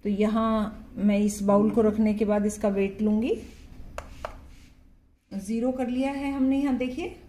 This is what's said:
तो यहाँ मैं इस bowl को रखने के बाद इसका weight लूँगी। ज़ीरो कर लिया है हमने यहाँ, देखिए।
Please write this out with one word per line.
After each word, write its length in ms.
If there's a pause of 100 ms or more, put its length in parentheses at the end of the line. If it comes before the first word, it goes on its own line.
तो 60
यहाँ 880
मैं 220
इस 240
bowl 280
को 100
रखने 340
के 100
बाद 220
इसका 220
weight 340
लूँगी। 320 (2000)
ज़ीरो 400
कर 160
लिया 220
है 220
हमने 280
यहाँ, 160
देखिए। 400 (120)